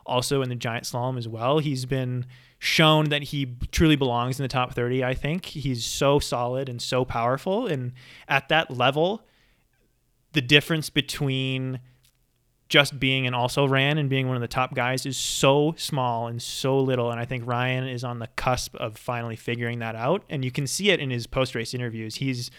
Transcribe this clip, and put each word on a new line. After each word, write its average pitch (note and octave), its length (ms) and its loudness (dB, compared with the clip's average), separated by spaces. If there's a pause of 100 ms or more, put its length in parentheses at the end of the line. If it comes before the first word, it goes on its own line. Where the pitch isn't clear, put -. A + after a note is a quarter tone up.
also B2+ 380 2
in B2+ 60 -2
the B2 60 -4
giant A#2 280 -4
slalom B2+ 340 -4
as A#2 100 -6
well. A#2 300 0
He's C#3 280 0
been B2+ 420 -2 (320)
shown D#3 460 6
that D3 180 0
he C3+ 320 -4 (160)
truly D#3 260 6
belongs B2 420 0
in C#3 40 -2
the B2+ 60 -2
top B2 240 0
thirty, B2+ 300 0
I B2+ 100 0
think. D3 320 -4
He's B2+ 400 -4
so C#3+ 340 4
solid B2+ 500 -2
and A#2+ 120 -8
so B2+ 220 0
powerful. C3+ 640 0
And B2+ 240 -4 (360)
at C#3 220 0
that D#3 220 2
level, C#3+ 540 0 (1080)
the D3+ 100 0
difference D3 480 4
between C3 880 -2 (920)
just C#3+ 300 4
being C3 280 2
an B2 60 0
also B2 340 2
ran C3+ 300 4
and C#3+ 120 0
being C3 180 2
one B2+ 100 0
of A#2+ 40 -2
the A#2 60 -4
top C3 260 -2
guys B2+ 320 -2
is C3 120 -4
so D3 600 4
small A#2+ 500 -2
and A#2 140 -6
so - 380 0
little. B2 320 2
And A#2 80 -6
I A#2 60 -4
think B2 200 -6
Ryan B2+ 420 0
is B2 160 -6
on A#2+ 160 -6
the A2+ 80 -8
cusp - 500 -2
of A2+ 200 -6
finally A#2 380 -6
figuring A#2+ 440 -6
that A2+ 160 -6
out. C3 340 -2
And C#3+ 140 -4
you B2+ 60 -2
can C#3 160 -4
see G3 240 0
it F3 100 4
in C3+ 120 -4
his A#2+ 160 -4
post-race B2 460 -2
interviews. A2+ 420 -6
He's B2+ 440 -4